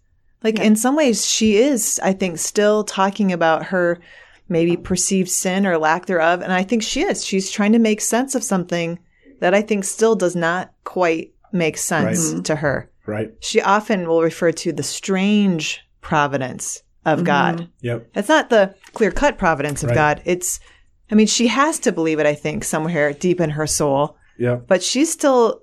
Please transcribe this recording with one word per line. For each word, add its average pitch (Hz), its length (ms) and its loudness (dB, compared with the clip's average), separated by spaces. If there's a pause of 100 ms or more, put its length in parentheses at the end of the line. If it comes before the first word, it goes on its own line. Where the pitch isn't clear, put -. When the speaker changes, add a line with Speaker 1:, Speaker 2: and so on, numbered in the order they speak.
(440)
Speaker 1:
Like, 220 140 -2
Speaker 2:
Yeah. 190 80 0
Speaker 1:
in 214 100 6
some 247 200 0
ways, 269 320 2
she 220 300 2
is, 254 460 2
I 190 100 2
think, 185 260 -4
still 208 440 0
talking 196 480 0
about 165 340 2
her 175 340 0 (500)
maybe 170 260 2
perceived 185 540 -2
sin 190 360 -2
or 180 120 2
lack 156 280 0
thereof. 175 360 2
And - 100 -6
I 185 120 0
think 220 200 -2
she - 180 -4
is. 381 240 -4
She's 190 240 -4
trying 208 220 0
to 233 80 6
make 214 220 2
sense 262 340 -2
of 240 80 -2
something 175 560 -4 (400)
that 180 140 2
I 208 80 4
think 208 240 -2
still 226 300 0
does 180 200 0
not 170 360 -2 (120)
quite 170 480 -2 (220)
make 165 240 0
sense 165 280 -2
Speaker 2:
Right. 170 300 -2
Mm-hmm. 175 80 -6
Speaker 1:
to 156 140 -2
her. 147 320 -4 (160)
Speaker 3:
Right. 107 340 -6
Speaker 1:
She - 220 0
often 196 460 0
will 165 140 2
refer 165 300 0
to 165 220 -6
the 139 100 -6
strange 190 960 0 (220)
providence 139 800 -4 (220)
of 156 140 2
Speaker 2:
Mm-hmm. 175 60 -2
Speaker 1:
God. 143 420 0 (140)
Speaker 3:
Yep. 120 340 -6
Speaker 1:
It's 208 140 -2
not 302 200 2
the 196 260 4 (180)
clear-cut 226 440 0
providence 151 460 -2
of 123 60 -2
Speaker 3:
Right. - 60 0
Speaker 1:
God. 151 300 2
It's, 180 340 -4 (520)
I 214 40 0
mean, 214 120 6
she 233 200 0
has 285 320 0
to 226 120 0
believe 160 280 0
it, 151 60 2
I 147 100 2
think, 151 280 -6
somewhere 156 500 -2
deep 175 280 0
in 156 100 0
her 151 140 -4
soul. 147 520 -2 (200)
Speaker 3:
Yep. 123 300 -2
Speaker 1:
But 185 160 2
she's 302 280 0
still 254 520 2